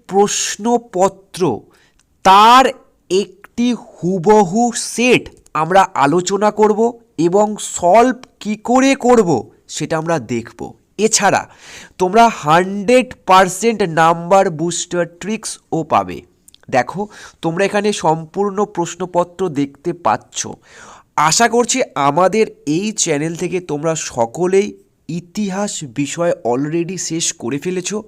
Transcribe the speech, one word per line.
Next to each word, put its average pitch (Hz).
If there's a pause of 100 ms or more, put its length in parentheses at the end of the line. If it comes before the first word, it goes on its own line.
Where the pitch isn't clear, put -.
প্রশ্নপত্র, 196 (840)
তার 220 (460)
একটি -
হুবহু 196 (100)
সেট 233 (300)
আমরা 170 (120)
আলোচনা 180
করব 208 (380)
এবং 175 (140)
সলভ 233 (240)
কি 208
করে 262
করব, 233 (400)
সেটা -
আমরা 165
দেখব। 113 (380)
এছাড়া 196 (560)
তোমরা 190
হান্ড্রেড 190 (180)
পার্সেন্ট 190
নাম্বার 170
বুস্টার 170 (160)
ট্রিক্সও 196
পাবে। 98 (520)
দেখো, 139 (400)
তোমরা 165
এখানে 202
সম্পূর্ণ 185
প্রশ্নপত্র 175
দেখতে 143
পাচ্ছ। 208 (760)
আশা 160
করছি 233 (160)
আমাদের 180 (200)
এই 185
চ্যানেল 160
থেকে 175
তোমরা 160
সকলেই 175 (400)
ইতিহাস 196 (120)
বিষয় 143 (180)
already 160
শেষ 165
করে 131
ফেলেছ, 180 (180)